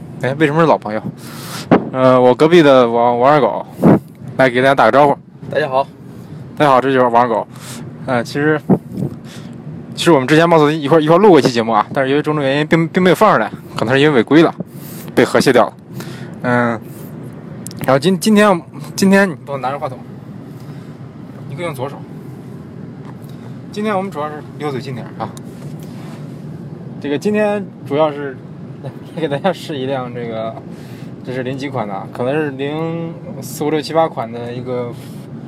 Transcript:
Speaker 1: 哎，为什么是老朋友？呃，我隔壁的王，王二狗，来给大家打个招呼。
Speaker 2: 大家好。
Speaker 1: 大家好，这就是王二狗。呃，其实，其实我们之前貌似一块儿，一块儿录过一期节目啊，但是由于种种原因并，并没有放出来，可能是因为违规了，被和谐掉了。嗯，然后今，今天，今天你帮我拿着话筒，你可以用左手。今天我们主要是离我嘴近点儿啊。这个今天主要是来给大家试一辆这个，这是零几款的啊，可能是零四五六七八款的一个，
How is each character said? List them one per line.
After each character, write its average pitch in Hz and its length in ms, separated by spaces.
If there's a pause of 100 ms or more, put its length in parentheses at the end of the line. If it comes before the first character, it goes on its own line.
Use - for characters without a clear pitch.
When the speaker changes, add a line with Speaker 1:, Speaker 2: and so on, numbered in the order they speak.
(220)
Speaker 1:
哎， 123 120
为 151 120
什 143 80
么 156 60
是 165 80
老 110 100
朋 107 160
友？ 107 80 (920)
呃， 127 280
我 123 140
隔 151 140
壁 175 120
的 135 280
王， 120 280
王 127 140
二 151 80
狗， - 260 (680)
来 131 140
给 123 120
大 135 60
家 139 80
打 135 80
个 110 80
招 143 160
呼。 143 100 (320)
Speaker 2:
大 - 80
家 147 120
好。 131 180 (680)
Speaker 1:
大 151 80
家 139 60
好， 127 100
这 135 100
就 131 80
是 127 60
王 117 180
二 123 60
狗。 101 180 (600)
呃， 123 140
其 - 120
实， 151 260 (1400)
其 - 80
实 170 80
我 147 80
们 127 80
之 151 80
前 170 140
貌 170 80
似 151 180
一 143 140
块 165 80
儿， 156 40
一 151 60
块 165 80
儿 180 40
录 214 100
过 160 100
一 - 20
期 143 80
节 117 140
目 113 80
啊， - 220
但 135 100
是 131 80
由 143 60
于 147 40
种 151 140
种 147 80
原 135 160
因 151 80
并， 165 220
并 190 120
没 185 80
有 160 60
放 202 180
出 131 60
来， 101 100 (280)
可 - 80
能 127 100
是 135 60
因 151 80
为 139 80
违 110 60
规 160 200
了， - 100 (640)
被 127 80
和 120 160
谐 135 140
掉 113 120
了。 64 80 (680)
嗯， 120 360 (1080)
然 131 100
后 - 20
今， 185 220
今 214 160
天， 202 260 (360)
今 190 120
天 196 200
你 151 40 (120)
帮 143 80
我 135 80
拿 127 100
着 143 80
话 147 80
筒， 127 100 (1500)
你 - 80
可 175 60
以 175 40
用 160 80
左 127 140
手。 139 80 (1800)
今 208 120
天 214 140
我 190 60
们 196 80
主 147 80
要 151 100
是 147 60 (240)
离 147 60
我 147 60
嘴 127 80
近 131 140
点 117 100
儿 - 140
啊。 110 100 (1700)
这 143 80
个 143 80
今 202 160
天 208 320 (220)
主 139 80
要 151 160
是 143 260 (460)
来 - 360
给 156 80
大 143 80
家 185 160
试 - 240
一 131 120
辆 127 260
这 120 140
个， 113 260 (720)
这 127 80
是 131 80
零 127 160
几 135 100
款 123 200
的 101 40
啊， 95 220
可 - 80
能 131 140
是 151 160
零 160 600 (300)
四 - 220
五 147 80
六 156 100
七 147 100
八 165 160
款 120 240
的 120 220
一 127 80
个， 123 300 (560)